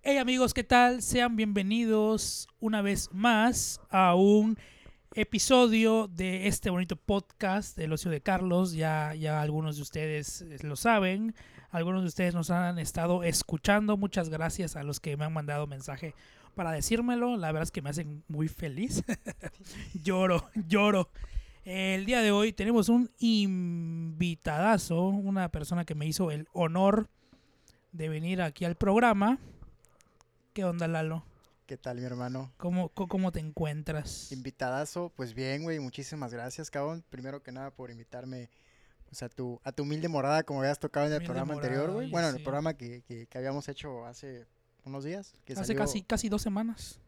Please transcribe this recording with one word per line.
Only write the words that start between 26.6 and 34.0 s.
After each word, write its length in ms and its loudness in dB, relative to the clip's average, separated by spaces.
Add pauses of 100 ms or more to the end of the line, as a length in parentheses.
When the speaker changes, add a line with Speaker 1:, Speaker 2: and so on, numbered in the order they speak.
Speaker 1:
de 180 -6
venir 320 -2
aquí 240 -2
al 120 -2
programa. 640 4 (1120)
¿Qué 120 -4
onda, 240 0
Lalo? 340 -2 (440)
Speaker 2:
¿Qué 100 -12
tal, 220 -8
mi 60 -6
hermano? 520 -6
Speaker 1:
¿Cómo, 340 -2
co-, 180 -8
cómo 220 -2
te 100 -8
encuentras? 920 -6